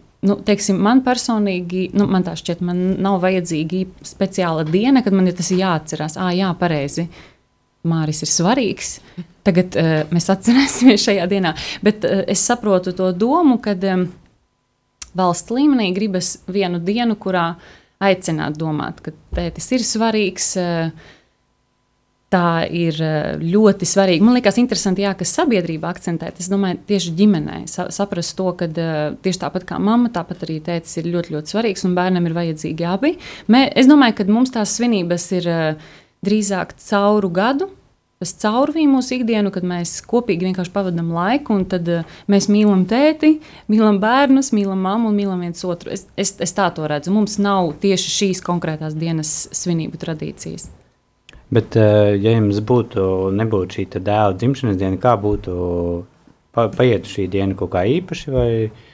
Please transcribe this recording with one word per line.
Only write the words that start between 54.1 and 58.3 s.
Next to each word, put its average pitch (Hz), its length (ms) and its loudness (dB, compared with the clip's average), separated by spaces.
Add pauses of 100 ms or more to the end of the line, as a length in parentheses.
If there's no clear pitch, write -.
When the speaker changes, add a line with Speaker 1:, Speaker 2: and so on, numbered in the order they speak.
Speaker 2:
dzimšanas 117 440 0
diena, 95 200 -2
kā 123 200 4
būtu 101 340 -2 (960)
pa-, 117 240 0
paietu 120 380 0
šī 92 180 -2
diena 98 240 0
kaut 95 200 -6
kā 90 120 2
īpaši, 165 460 -4